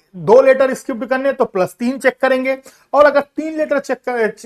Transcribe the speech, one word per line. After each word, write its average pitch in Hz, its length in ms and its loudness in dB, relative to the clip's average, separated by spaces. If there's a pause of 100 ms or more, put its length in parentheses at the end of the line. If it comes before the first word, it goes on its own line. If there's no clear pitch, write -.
(160)
दो 196 260 6
लेटर 262 320 2
स्किप्ड 247 320 -8
करने 262 220 -2
हैं 262 80 -2
तो 247 80 0
प्लस 180 340 -4
तीन 247 200 -4
चेक 247 220 -2
करेंगे, 262 380 0 (340)
और 285 120 4
अगर 285 160 0
तीन 311 360 -8
लेटर 294 220 -2
चेक 247 200 -6
कर, 240 340 -4 (140)